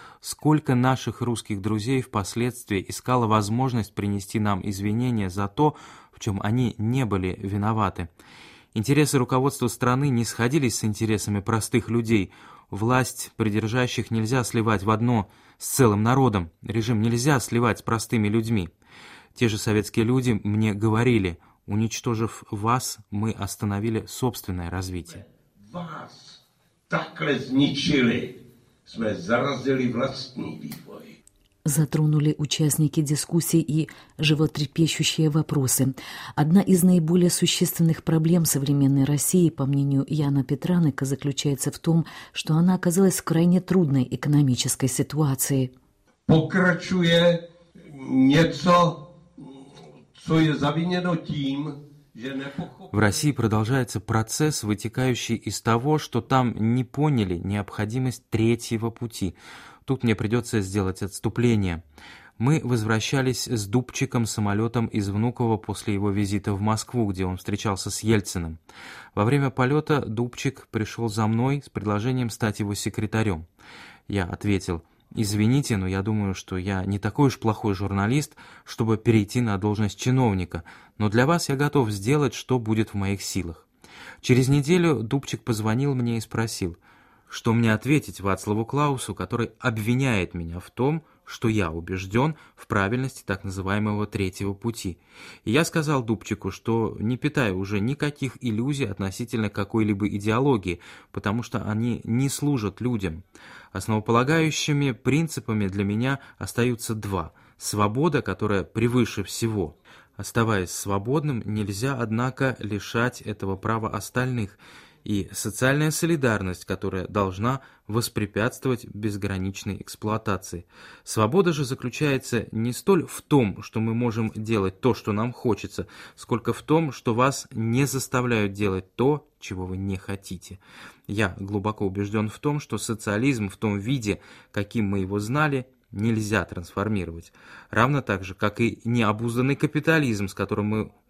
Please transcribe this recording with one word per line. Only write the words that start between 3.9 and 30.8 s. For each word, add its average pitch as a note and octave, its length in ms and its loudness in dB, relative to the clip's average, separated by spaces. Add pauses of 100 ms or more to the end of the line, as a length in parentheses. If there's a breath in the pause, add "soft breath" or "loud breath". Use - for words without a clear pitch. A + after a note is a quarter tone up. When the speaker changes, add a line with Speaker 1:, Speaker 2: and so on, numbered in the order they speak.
Speaker 1:
принести G2+ 440 -4
нам G#2 300 0
извинения G#2 600 -2
за G2+ 180 -4
то, D3 280 0 (360 loud breath)
в - 80 -20
чем G2 220 -4
они A#2 360 0
не A#2+ 280 0
были F#2+ 360 -2
виноваты. G2+ 680 -2 (680 loud breath)
Интересы C#3 440 2
руководства B2+ 500 0
страны B2+ 420 0
не A#2 140 2
сходились B2 540 0
с - 60 -4
интересами G#2 560 0
простых A2+ 480 0
людей. A2+ 440 2 (380 loud breath)
Власть A#2 640 -2
придержащих A2+ 760 0
нельзя A2+ 340 0
сливать G#2+ 380 0
в G2+ 80 2
одно A2 400 2 (280 soft breath)
с - 100 -10
целым G#2+ 340 4
народом. A2+ 480 2 (120)
Режим A2 380 0
нельзя A#2+ 400 2
сливать A#2 380 0
с - 40 -18
простыми A2+ 460 0
людьми. A2 400 0 (680 loud breath)
Те A#2+ 140 2
же G#2 100 0
советские G#2+ 460 0
люди B2 400 2
мне G#2+ 300 2
говорили: G#2+ 640 2 (280 soft breath)
«Уничтожив A2 840 -2
вас, A2+ 480 -2 (120)
мы G#2 220 -2
остановили G2+ 760 -4
собственное F2+ 640 -6
развитие». F2+ 560 -8 (460)
Speaker 2:
Вас - 720 -14 (420)
такле D3+ 520 -2
зничили, C3 1040 2 (380)
сме G#2+ 320 -4
заразили B2 760 0
властный - 720 -6
vývoj. - 400 -16 (600)